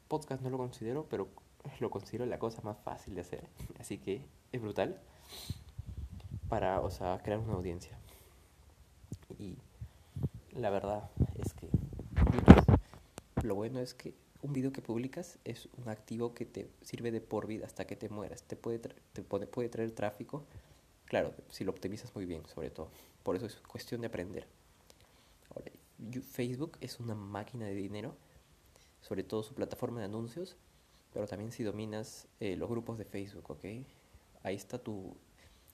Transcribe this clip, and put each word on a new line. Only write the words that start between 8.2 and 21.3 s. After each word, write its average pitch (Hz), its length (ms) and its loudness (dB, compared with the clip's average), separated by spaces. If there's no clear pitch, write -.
Y 98 200 -10
la 117 180 0
verdad 98 400 0
es - 160 -4
que - 140 -12
YouTube, - 460 12
lo 110 120 2
bueno 117 260 0
es 127 140 -4
que - 200 -12
un 143 100 -4
video 135 200 0
que 131 100 -8
publicas 131 640 -4
es - 240 -10
un 123 100 -10
activo 113 460 -4
que 120 100 -8
te - 260 -10
sirve 117 280 -4
de 113 100 0
por 107 260 -2
vida 98 200 -6
hasta - 200 -8
que 101 100 -8
te 110 120 -6
mueras. 104 340 -8
Te - 140 -10
puede 117 240 -4
tra-, - 140 -12
te 104 100 -8
puede, 101 240 -2
puede 120 220 -2
traer 113 240 -2
tráfico, 113 520 -4
claro, 92 260 2